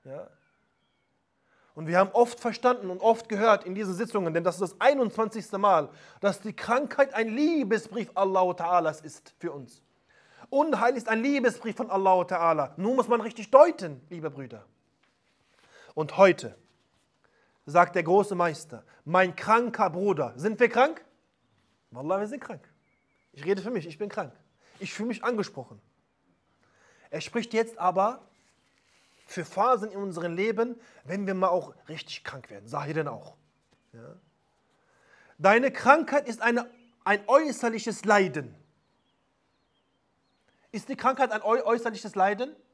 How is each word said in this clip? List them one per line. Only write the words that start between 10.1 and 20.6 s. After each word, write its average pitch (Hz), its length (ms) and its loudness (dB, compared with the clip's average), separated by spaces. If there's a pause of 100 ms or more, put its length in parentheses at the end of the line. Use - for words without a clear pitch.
Unheil 269 480 2
ist 233 120 -8
ein 220 140 0
Liebesbrief 254 540 0
von 240 140 -6
Allah 190 320 4
Ta'ala. 165 560 0
Nun 220 180 0
muss 247 120 0
man 226 120 2
richtig 214 300 -10
deuten, 262 580 6
liebe 160 220 -10
Brüder. 123 340 -14 (1300)
Und 156 240 -6
heute 175 400 4 (1080)
sagt 170 300 4
der 175 60 2
große 196 320 2
Meister, 165 480 -4 (220)
mein 180 320 2
kranker 214 540 0
Bruder. 160 460 -2
Sind 185 220 -4
wir 240 120 4